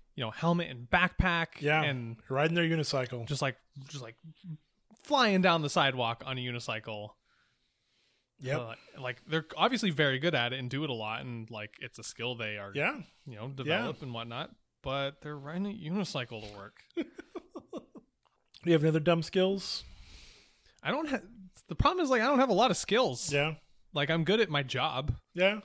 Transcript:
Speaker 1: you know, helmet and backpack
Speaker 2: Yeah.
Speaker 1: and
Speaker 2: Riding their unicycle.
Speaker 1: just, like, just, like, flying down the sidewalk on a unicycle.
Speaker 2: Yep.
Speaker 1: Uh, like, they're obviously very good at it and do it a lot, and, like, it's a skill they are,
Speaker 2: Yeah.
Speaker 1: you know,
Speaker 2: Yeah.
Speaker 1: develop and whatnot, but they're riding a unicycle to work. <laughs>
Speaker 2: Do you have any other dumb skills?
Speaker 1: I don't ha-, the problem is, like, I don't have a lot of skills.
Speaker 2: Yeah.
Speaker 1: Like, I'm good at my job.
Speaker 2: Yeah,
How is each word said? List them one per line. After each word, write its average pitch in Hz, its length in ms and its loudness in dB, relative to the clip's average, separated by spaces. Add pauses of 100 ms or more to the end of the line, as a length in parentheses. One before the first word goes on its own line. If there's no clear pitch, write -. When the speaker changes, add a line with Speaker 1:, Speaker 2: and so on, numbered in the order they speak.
(160)
Speaker 1:
you 135 80 -4
know, 110 80 -4
helmet 170 380 0
and 123 200 -12
backpack 175 720 2
Speaker 2:
Yeah. 151 220 4
Speaker 1:
and 123 340 -2 (120)
Speaker 2:
Riding 151 260 2
their 170 120 4
unicycle. 131 600 -2
Speaker 1:
just, 143 140 -2
like, 135 160 -2 (300)
just, 143 160 -12
like, 117 120 -16 (880)
flying 226 380 4
down 170 200 6
the 147 80 0
sidewalk 131 560 2
on 131 120 -6
a 127 40 -6
unicycle. 113 720 -6 (1300)
Speaker 2:
Yep. 127 200 -2
Speaker 1:
Uh, 113 160 -10 (240)
like, 127 280 -8
they're 156 180 -2 (100)
obviously 214 360 2
very 139 280 2
good 160 160 0
at 120 180 0
it 135 60 -6
and 127 120 -6
do 139 120 -2
it 151 60 -4
a 127 40 -2
lot, 110 280 -6
and, 117 300 -10
like, 107 300 -12
it's - 180 -14
a - 40 -14
skill 120 320 -6
they 107 220 -6
are, 98 160 -10
Speaker 2:
Yeah. 202 280 -2 (240)
Speaker 1:
you 127 100 -14
know, 110 140 -10
Speaker 2:
Yeah. 139 60 -10
Speaker 1:
develop 175 460 -4
and 127 120 -10
whatnot, 117 400 -10 (280)
but 139 400 -4
they're 151 160 -10
riding 160 300 -6
a - 60 -6
unicycle 151 760 -6
to 104 80 -14
work. 101 320 -16
<laughs> - 60 -14
Speaker 2:
Do 339 100 -4 (1600)
you 170 80 6
have 156 100 6
any 160 60 6
other 160 100 4
dumb 170 240 2
skills? 190 600 0 (1000)
Speaker 1:
I - 80 -2
don't 302 180 -2
ha-, 254 120 -2 (480)
the 165 60 -6
problem 359 280 4
is, 269 60 2
like, 247 120 4
I 226 60 2
don't 277 120 6
have 262 100 6
a 208 40 6
lot 220 180 6
of 170 60 0
skills. 185 540 2
Speaker 2:
Yeah. 147 240 2 (380)
Speaker 1:
Like, 143 160 0
I'm 160 160 2
good 208 160 4
at 190 80 2
my 147 120 0
job. 131 540 -2 (180)
Speaker 2:
Yeah, 202 320 2